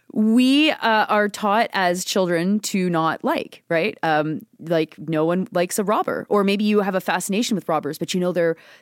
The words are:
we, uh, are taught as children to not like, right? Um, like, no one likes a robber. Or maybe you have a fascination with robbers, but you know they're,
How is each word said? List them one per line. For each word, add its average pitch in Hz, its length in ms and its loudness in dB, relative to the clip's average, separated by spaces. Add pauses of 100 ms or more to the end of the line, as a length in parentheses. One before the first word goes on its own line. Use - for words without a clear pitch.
(160)
we, 254 540 4
uh, 220 400 2
are 208 180 2
taught 208 460 0
as 180 320 0
children 185 540 0
to 185 280 -2
not 160 360 0
like, - 440 -4
right? 170 360 -2
Um, 156 420 0 (140)
like, 160 400 -2
no 156 260 -2
one 180 260 0
likes 180 280 -2
a 214 40 -2
robber. 208 460 -2
Or 202 140 2
maybe 202 200 0
you 208 180 2
have 196 120 -2
a 185 80 -2
fascination 196 540 -2
with 165 120 -6
robbers, 151 300 -2
but - 160 -6
you 190 60 0
know 180 120 0
they're, 165 240 0 (260)